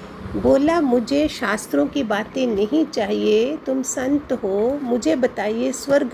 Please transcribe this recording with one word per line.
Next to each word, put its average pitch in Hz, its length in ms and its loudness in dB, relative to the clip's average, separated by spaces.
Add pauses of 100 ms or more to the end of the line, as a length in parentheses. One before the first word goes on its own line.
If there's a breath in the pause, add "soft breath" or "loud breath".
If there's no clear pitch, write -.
(360 loud breath)
बोला, 277 460 4
"मुझे 269 460 2
शास्त्रों 262 600 -2
की 285 160 -2
बातें 226 440 -2
नहीं 220 380 2
चाहिए, 214 720 0
तुम 262 260 -4
संत 277 500 -2
हो, 226 500 0
मुझे 247 320 0
बताइए 233 560 0
स्वर्ग 285 420 0